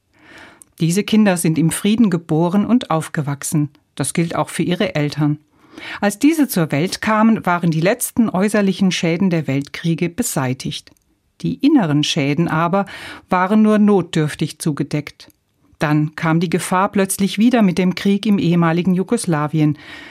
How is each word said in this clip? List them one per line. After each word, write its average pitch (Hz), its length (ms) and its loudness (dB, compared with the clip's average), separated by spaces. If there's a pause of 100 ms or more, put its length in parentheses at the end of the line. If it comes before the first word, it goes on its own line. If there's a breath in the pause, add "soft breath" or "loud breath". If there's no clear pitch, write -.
(800 loud breath)
Diese 180 240 0
Kinder 202 320 4
sind 160 200 0
im 160 140 2
Frieden 220 380 2
geboren 170 560 0
und 240 260 0
aufgewachsen. 147 800 -4 (260)
Das - 180 -4
gilt 170 220 -2
auch 151 140 -4
für - 140 -4
ihre 175 320 -2
Eltern. 147 440 -2 (640 loud breath)
Als 202 180 -2
diese 302 300 2
zur 160 240 -2
Welt 160 280 -2
kamen, 220 440 2
waren 175 260 0
die 156 80 0
letzten 214 500 0
äußerlichen 196 640 0
Schäden 175 380 0
der 165 180 -2
Weltkriege 165 640 -2
beseitigt. 147 840 -6 (480)
Die 165 140 -4
inneren 180 500 2
Schäden 147 460 0
aber 170 360 0 (440 loud breath)
waren 185 320 2
nur 214 180 4
notdürftig 170 800 0
zugedeckt. - 720 -6 (480)
Dann 151 360 0
kam 165 240 0
die 175 100 -2
Gefahr 185 420 0
plötzlich 190 460 -2
wieder 233 240 4
mit 180 160 2
dem 185 160 2
Krieg 202 320 0
im 202 140 2
ehemaligen 170 560 2
Jugoslawien. 156 840 0 (340 loud breath)